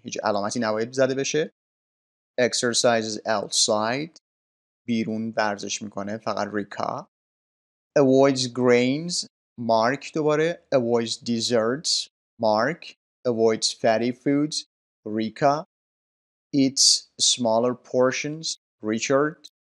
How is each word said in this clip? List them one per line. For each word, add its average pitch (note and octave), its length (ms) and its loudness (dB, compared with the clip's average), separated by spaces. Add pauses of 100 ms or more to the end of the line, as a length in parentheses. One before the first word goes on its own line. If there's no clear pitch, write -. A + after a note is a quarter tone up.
هیچ - 220 -10
علامتی G#2 360 -2
نباید A2+ 320 -2
زده C3 220 2
بشه. D3+ 380 -2 (880)
Exercises A2+ 880 0
outside. A2 920 -2 (680)
بیرون A2+ 500 -2
ورزش G#2 460 -4
می‌کنه، G2+ 360 -8
فقط G#2 340 -4
ریکا. G#2+ 560 -6 (920)
Avoids C3+ 480 4
grains. B2+ 800 0 (320)
مارک A#2 560 0
دوباره. D#3 600 -2
Avoids A#2 420 0
desserts. A#2 920 -2 (300)
مارک. A2+ 580 0 (320)
Avoids A2+ 440 2
fatty A#2 400 0
foods. D3 540 -2 (400)
ریکا. A2+ 600 -2 (880)
Eats - 540 2 (120)
smaller A#2+ 540 2
portions. C3 840 -2 (240)
ریچارد, C3+ 640 0 (200)